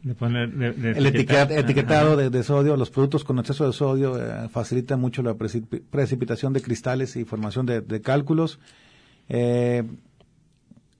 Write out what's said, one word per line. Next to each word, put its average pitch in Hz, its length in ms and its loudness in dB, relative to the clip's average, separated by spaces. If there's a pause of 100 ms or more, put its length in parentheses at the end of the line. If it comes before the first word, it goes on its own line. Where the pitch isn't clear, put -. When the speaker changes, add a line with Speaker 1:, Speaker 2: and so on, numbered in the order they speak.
Speaker 1:
De 123 120 -6
poner, 120 380 -2
de, 123 200 -2
de 117 200 -2
Speaker 2:
el 139 140 2
Speaker 1:
etiquetar. 139 420 4
Speaker 2:
etiquet-, 151 100 0
etiquetado 139 540 4
Speaker 1:
Ajá. 151 100 6
Speaker 2:
de, 131 80 2
de 123 120 0
sodio, 143 340 2
los 127 140 0
productos 139 340 2
con 131 140 0
exceso 139 280 -2
de 123 80 2
sodio, 135 440 0
eh, 113 320 -6
facilita 123 480 -2
mucho 127 240 -2
la 117 120 0
preci-, 113 300 -4 (260)
precipitación 127 640 -2
de 135 80 0
cristales 127 540 -4
y 120 80 -4
formación 107 420 -4
de, 120 140 0
de 110 220 -6
cálculos. 147 560 0 (720)
Eh, 120 540 2 (1160)